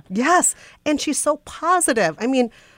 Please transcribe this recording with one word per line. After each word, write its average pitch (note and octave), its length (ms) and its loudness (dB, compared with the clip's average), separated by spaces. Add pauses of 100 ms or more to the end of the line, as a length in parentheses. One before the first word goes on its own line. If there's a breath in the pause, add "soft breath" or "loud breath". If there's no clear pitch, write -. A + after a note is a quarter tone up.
Yes. C4+ 460 2 (320 loud breath)
And D4 140 0
she's - 180 -4
so D4+ 260 -2
positive. D4 720 0
I A3+ 80 -4
mean, B3+ 240 0 (280 soft breath)